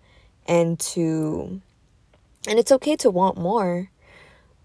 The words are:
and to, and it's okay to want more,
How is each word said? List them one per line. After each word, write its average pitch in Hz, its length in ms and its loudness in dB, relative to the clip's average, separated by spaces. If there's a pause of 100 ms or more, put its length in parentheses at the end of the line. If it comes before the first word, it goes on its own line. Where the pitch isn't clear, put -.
(460)
and 170 340 2
to, 160 840 -4 (840)
and 214 120 0
it's 233 140 0
okay 294 240 2
to 262 140 2
want 185 280 2
more, 185 520 -2 (760)